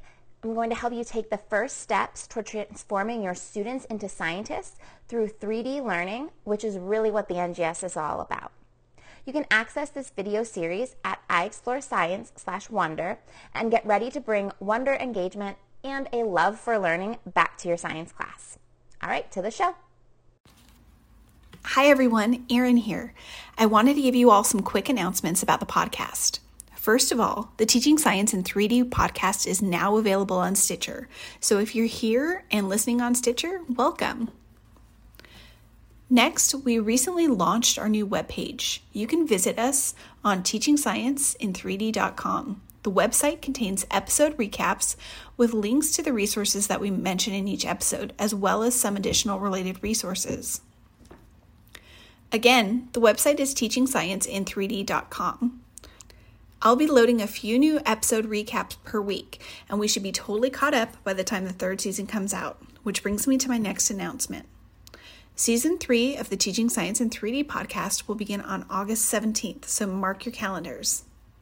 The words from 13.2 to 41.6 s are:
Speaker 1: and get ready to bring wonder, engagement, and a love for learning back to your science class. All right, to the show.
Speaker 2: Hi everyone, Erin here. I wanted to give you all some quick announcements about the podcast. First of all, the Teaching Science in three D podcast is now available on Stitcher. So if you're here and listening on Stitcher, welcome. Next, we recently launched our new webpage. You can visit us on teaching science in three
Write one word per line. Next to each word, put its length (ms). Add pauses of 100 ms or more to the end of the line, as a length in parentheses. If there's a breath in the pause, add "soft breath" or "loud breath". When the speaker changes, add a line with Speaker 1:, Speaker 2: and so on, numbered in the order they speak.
Speaker 1:
and 160
get 160
ready 260
to 100
bring 400
wonder, 320
engagement, 640 (260)
and 300
a 100
love 340
for 220
learning 460
back 320
to 100
your 80
science 380
class. 440 (460)
All 60
right, 240
to 80
the 100
show. 240 (1900)
Speaker 2:
Hi 220
everyone, 640
Erin 280
here. 360 (440 loud breath)
I 80
wanted 300
to 60
give 140
you 160
all 140
some 160
quick 260
announcements 560
about 160
the 60
podcast. 720 (360)
First 360
of 80
all, 380
the 80
Teaching 320
Science 360
in 80
three 280
D 160
podcast 600
is 160
now 360
available 400
on 180
Stitcher. 540 (320 loud breath)
So 180
if 160
you're 100
here 640
and 200
listening 320
on 140
Stitcher, 520
welcome. 640 (1800 loud breath)
Next, 460
we 240
recently 480
launched 500
our 120
new 180
webpage. 720 (140)
You 140
can 200
visit 320
us 340 (300 loud breath)
on 180
teaching 360
science 580
in 180
three 220